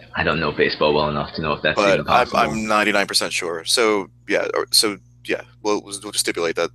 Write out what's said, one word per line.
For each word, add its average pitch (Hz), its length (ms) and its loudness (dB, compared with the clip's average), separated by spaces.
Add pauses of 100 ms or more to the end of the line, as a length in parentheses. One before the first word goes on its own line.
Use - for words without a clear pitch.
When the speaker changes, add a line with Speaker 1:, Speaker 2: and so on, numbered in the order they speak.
(160)
Speaker 1:
I - 80 -2
don't 80 160 0
know 76 120 -2
baseball 76 420 2
well 76 160 2
enough 73 240 -4
to 82 80 -6
know 76 120 -2
if 71 80 -4
that's 78 140 0
Speaker 2:
But 98 200 4
Speaker 1:
even 76 100 -4
possible. 123 320 2
Speaker 2:
I'm, 113 140 2
I'm 110 160 -4
ninety-nine 104 400 2
percent 101 260 -2
sure. 82 320 -4
So, 107 440 2 (180)
yeah, 92 260 0
or, - 180 -2
so, 101 260 2 (280)
yeah, 98 160 -4 (200)
we'll, 104 200 0
we'll 98 120 -14
just 101 260 -6
stipulate 85 380 -2
that 85 180 0